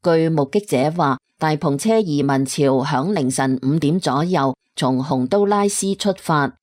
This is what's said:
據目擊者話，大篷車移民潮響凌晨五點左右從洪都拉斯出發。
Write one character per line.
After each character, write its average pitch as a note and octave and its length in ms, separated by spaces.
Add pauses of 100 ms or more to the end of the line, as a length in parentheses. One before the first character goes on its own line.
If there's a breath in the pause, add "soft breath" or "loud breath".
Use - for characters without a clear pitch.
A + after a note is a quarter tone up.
據 E3 260
目 D#3 220
擊 G#3 180
者 C#3 260
話， C#3+ 220 (220)
大 D#3 180
篷 C#3+ 220
車 A3 200
移 D3+ 240
民 C3+ 220
潮 C3+ 400
響 D3+ 300
凌 C3+ 160
晨 C3 320
五 C#3+ 160
點 D3+ 200
左 C#3+ 240
右 D3+ 320 (220)
從 C3 260
洪 C3 240
都 G3+ 200
拉 G3+ 200
斯 G3 280
出 G3 240
發。 C#3+ 340 (100)